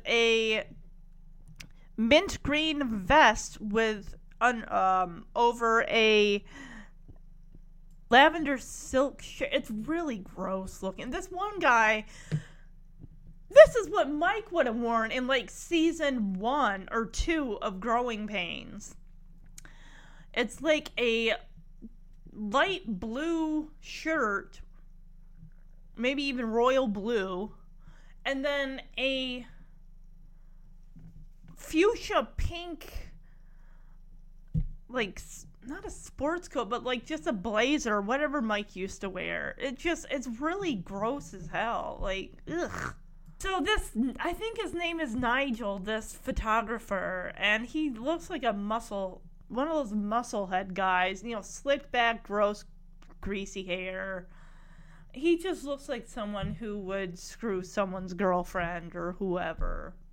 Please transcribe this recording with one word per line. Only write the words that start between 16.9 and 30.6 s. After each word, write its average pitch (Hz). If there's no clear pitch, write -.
or 226
two 277
of 190
Growing 226
Pains. 180
It's, 226
like, 302
a 226
light 269
blue 302
shirt, 269
maybe 269
even 254
royal 247
blue, 202
and 269
then 277
a 254